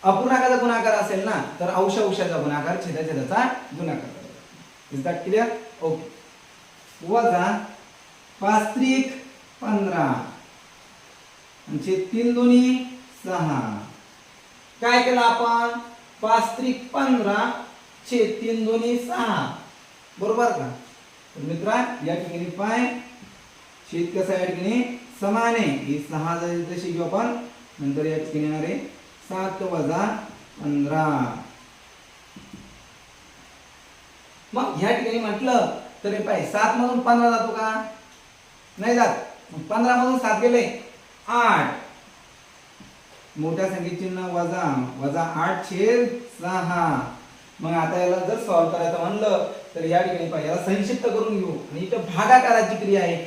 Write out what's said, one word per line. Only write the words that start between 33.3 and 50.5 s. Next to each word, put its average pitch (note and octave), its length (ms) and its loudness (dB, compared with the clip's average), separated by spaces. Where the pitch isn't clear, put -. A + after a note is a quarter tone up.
मग B3+ 220 -2
ह्या G#3 220 2
ठिकाणी A3+ 220 -2
म्हटलं A3+ 520 0
तर G3+ 100 -2
हे G3+ 100 -4
पाय, - 220 -2
सात G#3 320 2
मधून A#3+ 220 2
पंधरा A#3+ 300 4
जातो A3+ 220 0
का? A3 200 -2
नाही A#3+ 180 2
जात. A#3 200 4
मग D#3 100 -10
पंधरा A#3 340 2
मधून B3+ 240 2
सात G#3+ 220 2
गेले, A#3+ 200 6
आठ. A3 460 4
मोठ्या E3+ 300 -2
संख्येत F3 320 -6
चिन्ह F#3 340 -6
वजा, F3 300 -2
वजा C#3+ 220 -2
आठ F3 480 -2
छेद A3+ 380 4
सहा. F3 460 -2
मग D#3+ 120 -4
आता E3 260 0
याला F3+ 200 2
जर G3 280 -2
सॉल्व्ह E3+ 260 2
करायचं E3+ 280 -2
म्हणलं G3 520 0
तर E3 80 -6
या E3+ 180 4
ठिकाणी F3 300 -2
पहा, D#3 100 -4
याला E3 240 -2